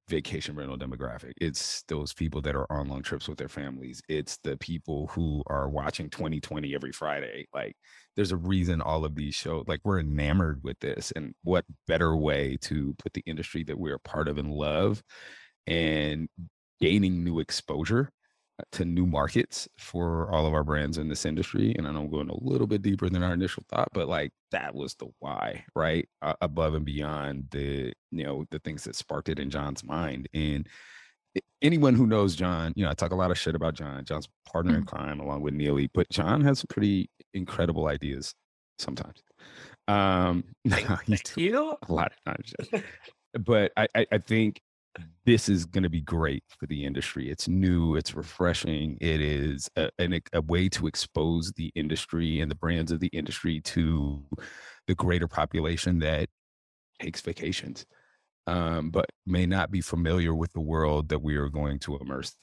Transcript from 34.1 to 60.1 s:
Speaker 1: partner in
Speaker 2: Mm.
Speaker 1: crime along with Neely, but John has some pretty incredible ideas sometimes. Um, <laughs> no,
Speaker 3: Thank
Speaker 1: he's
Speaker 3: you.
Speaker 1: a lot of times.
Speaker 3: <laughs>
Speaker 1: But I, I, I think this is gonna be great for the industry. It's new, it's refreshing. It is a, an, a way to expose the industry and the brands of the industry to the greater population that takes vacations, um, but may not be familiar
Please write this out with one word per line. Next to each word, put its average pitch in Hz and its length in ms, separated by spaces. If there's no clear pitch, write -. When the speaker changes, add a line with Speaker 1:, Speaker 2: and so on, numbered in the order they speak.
Speaker 1:
partner 85 300
in 76 80
Speaker 2:
Mm. 98 40
Speaker 1:
crime 73 340
along 71 200
with 73 120
Neely, 71 400
but 90 160
John 98 320
has 139 180
some - 100
pretty 101 400
incredible 82 540
ideas 71 480
sometimes. - 440
Um, 92 560
<laughs> - 100
no, 98 100
Speaker 3:
Thank - 300
Speaker 1:
he's 104 160
Speaker 3:
you. 269 400
Speaker 1:
a - 40
lot 80 200
of - 240
times. - 180
Speaker 3:
<laughs> 202 120
Speaker 1:
But 107 380
I, 110 180
I, 110 160
I 110 60
think 110 440
this 117 240
is 90 160
gonna 90 240
be 80 120
great 76 420
for 71 80
the 71 180
industry. 67 420
It's 71 200
new, 87 480
it's 76 180
refreshing. 78 880
It 78 200
is 73 540
a, 80 220
an, 87 220
a 85 80
way 87 280
to - 160
expose 82 680
the 82 200
industry 80 680
and 73 100
the 73 40
brands 82 360
of 80 80
the 90 80
industry 80 540
to 73 640
the 90 80
greater 85 340
population 82 720
that 78 300
takes 85 200
vacations, - 640
um, 82 460
but 92 160
may 90 220
not 92 240
be 95 100
familiar 85 540